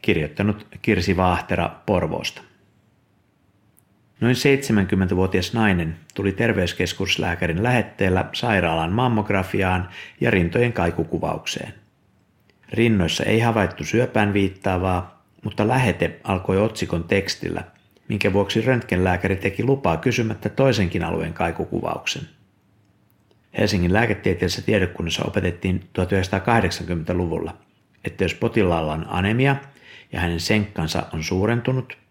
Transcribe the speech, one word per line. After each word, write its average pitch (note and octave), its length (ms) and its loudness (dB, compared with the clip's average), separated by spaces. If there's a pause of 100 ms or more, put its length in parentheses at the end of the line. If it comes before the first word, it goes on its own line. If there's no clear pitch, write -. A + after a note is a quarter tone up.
Kirjoittanut G2 640 -2 (140)
Kirsi F#2 360 2
Vaahtera F2 520 0 (160)
Porvoosta. E2+ 560 -2 (1800)
Noin A#2+ 140 4
seitsemänkymmentävuotias F#2+ 1200 2
nainen F2+ 440 2 (160)
tuli G2 180 -2
terveyskeskuslääkärin F2+ 1300 -2
lähetteellä G2+ 720 2
sairaalan E2+ 580 0
mammografiaan G2 1000 0 (320)
ja A#2 100 2
rintojen A2 420 2
kaikukuvaukseen. E2 1000 -4 (960)
Rinnoissa G#2 520 2
ei A2+ 160 2
havaittu A2+ 440 0
syöpään A2 500 0
viittaavaa, F#2 920 -2 (200)
mutta G#2+ 240 -2
lähete B2+ 560 0
alkoi F#2+ 340 0
otsikon F2+ 460 0
tekstillä – - 600 -2 (440)
minkä G#2 260 0
vuoksi G2+ 280 2
röntgenlääkäri F#2+ 760 2
teki G2 280 -4
lupaa C3+ 340 2
kysymättä A2+ 520 -2
toisenkin G#2 540 2
alueen E2 300 -4
kaikukuvauksen. E2+ 960 -4 (1300)
Helsingin F#2 360 2
lääketieteellisessä G2 680 0
tiedekunnassa F2+ 640 0
opetettiin F#2 680 -2
tuhat F2+ 180 0
yhdeksänsataakahdeksankymmentäluvulla, F2+ 1500 0 (480)
että - 180 -4
jos F2 100 0
potilaalla E2+ 600 0
on D#2+ 160 -4
anemia A#2 460 2 (560)
ja - 80 -6
hänen E2+ 200 0
senkkansa G2+ 720 -2
on D#2+ 100 -6
suurentunut A#2 720 -2 (140)